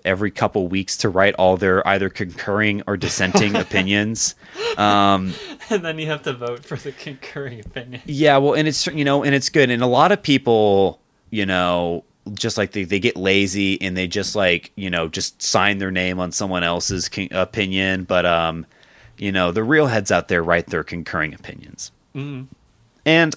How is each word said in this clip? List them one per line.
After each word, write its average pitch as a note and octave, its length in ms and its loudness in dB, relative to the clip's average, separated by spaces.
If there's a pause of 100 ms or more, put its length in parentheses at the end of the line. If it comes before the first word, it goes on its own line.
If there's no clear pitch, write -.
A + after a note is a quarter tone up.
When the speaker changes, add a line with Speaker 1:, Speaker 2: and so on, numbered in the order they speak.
Speaker 1:
every F#2+ 260 0
couple G2+ 380 -2
weeks F#2+ 300 -4
to A2+ 100 0
write F#2+ 260 4
all F#2 220 4
their F#2 280 2
either G2 220 2
concurring G#2 800 -4
or G2+ 80 -2
dissenting G2+ 600 0
Speaker 2:
<laughs> G#2 120 -2
Speaker 1:
opinions. G#2 680 0 (440)
Um, G2+ 560 4 (180)
Speaker 2:
<laughs> - 180 -14
And G3 140 -2
then D#3+ 160 -6
you D#3 60 -6
have D3+ 180 -6
to D3+ 80 -6
vote A#2+ 320 -8
for C#3+ 140 -10
the C3+ 160 -12
concurring C3+ 680 -14
opinion. B2 460 -14
Speaker 1:
Yeah, C#3+ 320 4
well, C#3 160 4
and D3+ 160 2
it's, - 180 -2
you D3+ 160 -2
know, C#3 180 2
and C#3 140 2
it's C3+ 140 0
good. C3+ 200 4
And B2 140 0
a B2+ 40 4
lot D3 260 4
of G3+ 100 -4
people, G#2+ 760 4 (280)
you G#2 160 -2
know, F2 600 0 (300)
just, - 220 -4
like, G2+ 140 -2
they, G2 140 -6
they F#2 160 0
get A2+ 160 0
lazy F#2+ 640 2
and F#2 160 -4
they F#2 100 0
just, F#2+ 260 -4
like, F2+ 440 0
you G2 120 -6
know, E2 200 -2
just - 320 -6
sign G2+ 380 2
their F#2+ 120 -4
name F#2 300 -2
on F2 100 -6
someone F#2 320 -4
else's F2 460 -2
con-, F#2+ 220 -8
opinion. F#2+ 760 -2
But, F2+ 200 2
um, E2 400 0 (520)
you G2+ 160 -6
know, F2+ 180 2
the G#2 100 -2
real D3 260 2
heads A2 220 -2
out F2 200 0
there F2 120 2
write E2+ 260 0
their D#2 180 -4
concurring D#2 480 -6
opinions. - 580 -18 (240)
Speaker 2:
Mm-hmm. C#3 280 -12 (640)
Speaker 1:
And D#3+ 320 4